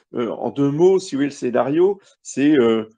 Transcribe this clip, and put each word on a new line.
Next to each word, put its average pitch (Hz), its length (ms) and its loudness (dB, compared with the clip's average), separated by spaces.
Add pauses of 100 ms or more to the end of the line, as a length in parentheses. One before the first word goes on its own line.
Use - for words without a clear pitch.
(140)
euh, 120 160 -4
en 113 220 -6
deux 143 180 -2
mots, 180 300 2
si 185 160 -12
vous 131 40 -4
voulez, 139 100 0
le - 20 -16
scénario, 139 680 0 (220)
c'est, 143 380 0
euh, 113 280 2 (100)